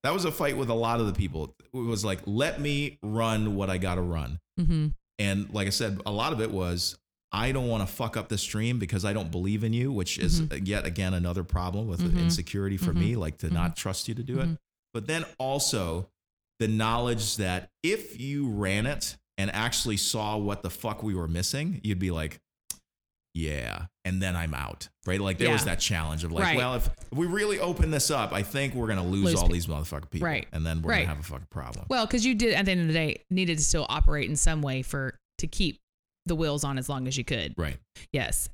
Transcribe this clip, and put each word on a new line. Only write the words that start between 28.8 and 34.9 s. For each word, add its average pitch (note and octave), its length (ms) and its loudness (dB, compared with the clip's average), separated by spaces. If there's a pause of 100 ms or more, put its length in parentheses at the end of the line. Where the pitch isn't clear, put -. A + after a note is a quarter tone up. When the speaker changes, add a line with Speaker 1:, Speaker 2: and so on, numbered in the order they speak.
Speaker 1:
gonna F#2+ 180 0
lose F#2+ 200 2
Speaker 2:
Lose - 100 4
Speaker 1:
all F2 120 6
Speaker 2:
pe- E2+ 60 8
Speaker 1:
these E2+ 140 0
motherfucking D2+ 420 -4
people, A#2 160 -2
Speaker 2:
Right. D3 260 -2
Speaker 1:
and D#2+ 140 -2
then E2 160 0
we're F#2 100 -2
Speaker 2:
Right. G#3 140 2
Speaker 1:
gonna D#2+ 120 -2
have - 20 -8
a D#2 80 -8
fucking D2 240 -10
problem." B1 380 -8
Speaker 2:
Well, A#3+ 180 2
'cause A3+ 180 2
you B3+ 80 4
did, A3 220 4
at G3 100 2
the F#3+ 60 2
end F3+ 100 2
of E3 60 2
the D#3 60 2
day, D#3+ 360 -2
needed F3+ 300 2
to D3 40 4
still D#3 260 2
operate D3 400 6
in D3+ 60 0
some D#3 280 4
way C3 180 -2
for, C3+ 340 -4 (220)